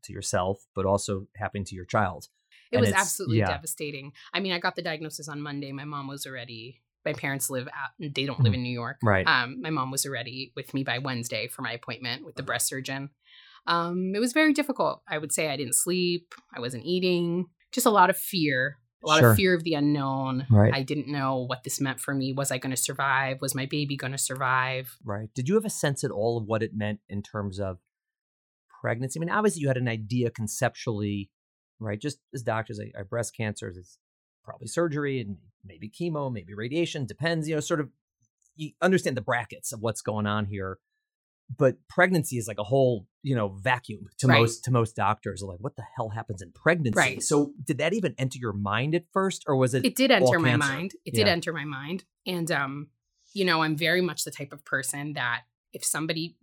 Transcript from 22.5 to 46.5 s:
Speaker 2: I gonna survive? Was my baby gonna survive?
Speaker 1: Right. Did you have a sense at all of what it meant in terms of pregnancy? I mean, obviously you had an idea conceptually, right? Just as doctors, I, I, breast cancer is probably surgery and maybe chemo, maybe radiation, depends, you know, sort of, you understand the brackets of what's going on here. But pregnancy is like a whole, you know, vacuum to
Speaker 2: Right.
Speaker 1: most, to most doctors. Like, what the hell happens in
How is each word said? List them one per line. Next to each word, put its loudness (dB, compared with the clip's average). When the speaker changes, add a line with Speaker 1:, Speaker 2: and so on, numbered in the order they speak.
Speaker 2:
I 0
gonna -4
survive? 0
Was -2
my -2
baby -2
gonna -4
survive? -2
Speaker 1:
Right. -6
Did -2
you 4
have 4
a -6
sense -2
at 0
all 0
of -6
what 2
it -2
meant -2
in -6
terms -6
of -4
pregnancy? -2
I -4
mean, -2
obviously 2
you 2
had 2
an 0
idea 0
conceptually, -2
right? -6
Just -6
as -8
doctors, -4
I, -12
I, -8
breast -6
cancer -4
is -16
probably -14
surgery 0
and -8
maybe -14
chemo, -4
maybe -10
radiation, -4
depends, -2
you -2
know, 0
sort 0
of, -4
you -8
understand 4
the -4
brackets -4
of -10
what's -2
going -2
on 0
here. -6
But 4
pregnancy 2
is -4
like -6
a -2
whole, 2
you 0
know, 0
vacuum -4
to 2
Speaker 2:
Right. 8
Speaker 1:
most, 2
to 0
most 2
doctors. -2
Like, -10
what -8
the -10
hell -4
happens -8
in -18